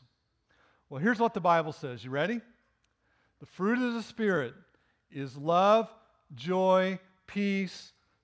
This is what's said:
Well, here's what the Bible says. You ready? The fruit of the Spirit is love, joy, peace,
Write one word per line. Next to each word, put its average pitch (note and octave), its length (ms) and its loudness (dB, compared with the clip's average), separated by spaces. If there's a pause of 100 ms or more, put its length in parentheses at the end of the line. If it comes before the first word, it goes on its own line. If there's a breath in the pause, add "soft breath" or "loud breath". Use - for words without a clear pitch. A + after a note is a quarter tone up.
(880)
Well, C#3 120 -10
here's G#3+ 180 2
what A#3 140 2
the G3+ 60 -4
Bible E3 320 2
says. B2 320 -10
You B2+ 80 -12
ready? F3+ 300 -2 (1000)
The C#3 60 -20
fruit G#3+ 340 -2
of B3 140 0
the A3+ 100 -6
Spirit F#3 500 -2 (560)
is C#3 280 -10
love, F#3 520 4 (460)
joy, F#3 640 2 (280)
peace, G3 680 -4 (300)